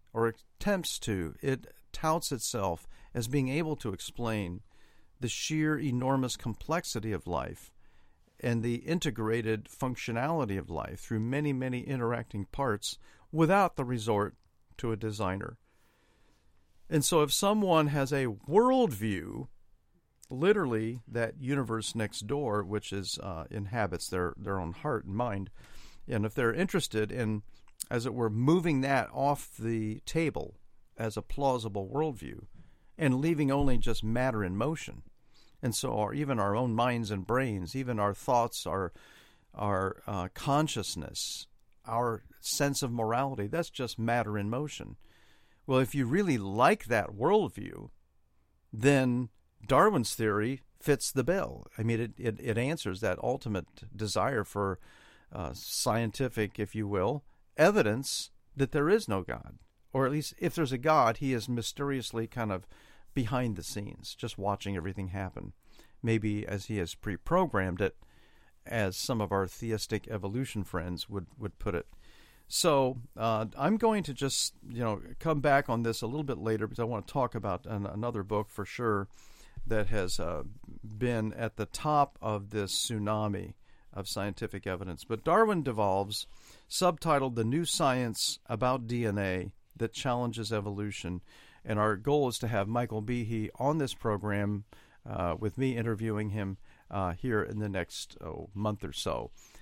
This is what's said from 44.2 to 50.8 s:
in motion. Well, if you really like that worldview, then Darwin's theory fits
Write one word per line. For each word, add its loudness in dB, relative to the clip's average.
in -2
motion. -6
Well, 4
if 2
you 2
really 4
like 4
that 2
worldview, 0
then 4
Darwin's 6
theory 2
fits 2